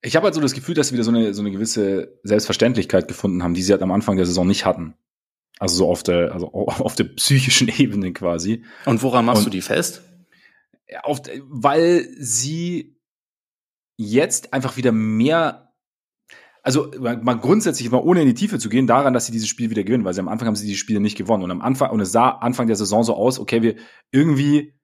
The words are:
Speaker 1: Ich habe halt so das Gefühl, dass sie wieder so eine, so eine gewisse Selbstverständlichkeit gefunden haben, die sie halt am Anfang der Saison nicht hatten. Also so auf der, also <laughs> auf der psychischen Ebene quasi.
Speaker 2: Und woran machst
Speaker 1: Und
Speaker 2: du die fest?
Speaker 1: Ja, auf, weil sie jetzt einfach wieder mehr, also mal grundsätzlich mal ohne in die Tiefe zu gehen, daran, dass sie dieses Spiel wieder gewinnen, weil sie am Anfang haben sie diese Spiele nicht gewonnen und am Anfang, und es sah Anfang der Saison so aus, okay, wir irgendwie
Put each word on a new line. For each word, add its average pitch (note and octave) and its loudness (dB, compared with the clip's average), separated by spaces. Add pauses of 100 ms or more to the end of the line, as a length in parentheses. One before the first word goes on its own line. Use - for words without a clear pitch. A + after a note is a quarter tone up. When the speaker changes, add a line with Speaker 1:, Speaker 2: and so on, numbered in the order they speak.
Speaker 1:
Ich C#3 0
habe F3 4
halt F3+ 2
so D#3 0
das C3 0
Gefühl, - -6
dass D3 0
sie B2+ -6
wieder A#2 0
so A#2 0
eine, A2+ 2
so G2+ -6
eine G#2 -4
gewisse G2 -2
Selbstverständlichkeit G#2 0
gefunden F2+ -4
haben, F2 0
die F#2 -2
sie F#2+ 2
halt F2+ 4
am F#2+ -2
Anfang G#2 0
der F#2 2
Saison F2 0
nicht G2 2
hatten. E2+ -2 (640)
Also E2+ -2
so F2+ 2
auf F2 -2
der, F2 0
also F2 -8
<laughs> - -20
auf - -4
der - 0
psychischen C3+ 0
Ebene G2+ 0
quasi. F2 -4 (200)
Speaker 2:
Und A#2 0
woran B2 2
machst A#2 2
Speaker 1:
Und G#2 2
Speaker 2:
du A2+ -2
die F#2 -6
fest? - -4 (840)
Speaker 1:
Ja, - -14
auf, C3+ -4 (260)
weil D3+ 2 (120)
sie D#3 -6 (960)
jetzt A#2 -2
einfach C3+ -4
wieder B2 2
mehr, A2+ 0 (880)
also C#3 0
mal A#2 -2
grundsätzlich C#3 0
mal B2 4
ohne F3 4
in C#3+ 6
die B2 6
Tiefe F#3+ -2
zu A2 -6
gehen, B2+ 2
daran, C3+ 4
dass A#2+ 0
sie A#2+ -10
dieses A2 -4
Spiel A#2 -4
wieder G#2+ -2
gewinnen, A2 0
weil F#2 -2
sie F#2+ -4
am F#2 -4
Anfang A2+ -4
haben G#2+ 0
sie G#2 -8
diese G2 -4
Spiele G#2+ -2
nicht G#2 -2
gewonnen G2 0
und F2 -6
am F2+ -6
Anfang, C3+ 0
und A2 -2
es F#2 -2
sah B2 4
Anfang A#2+ -2
der A2+ 2
Saison G#2 0
so A2+ 0
aus, B2+ 0
okay, A#2 -2
wir A2 2 (360)
irgendwie D3 2